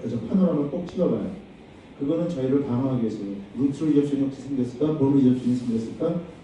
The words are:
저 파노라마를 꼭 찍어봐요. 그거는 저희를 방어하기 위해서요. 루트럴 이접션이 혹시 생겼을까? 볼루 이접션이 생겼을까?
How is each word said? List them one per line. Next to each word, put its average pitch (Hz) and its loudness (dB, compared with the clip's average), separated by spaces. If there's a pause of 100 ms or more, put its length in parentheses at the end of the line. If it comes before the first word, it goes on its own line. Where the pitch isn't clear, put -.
저 117 -4
파노라마를 147 2
꼭 - -6
찍어봐요. 113 0 (680)
그거는 165 0
저희를 131 0
방어하기 120 0
위해서요. 104 -2 (300)
루트럴 143 0
이접션이 139 4
혹시 - -4
생겼을까? 143 -2
볼루 139 4
이접션이 123 4
생겼을까? 120 -2 (220)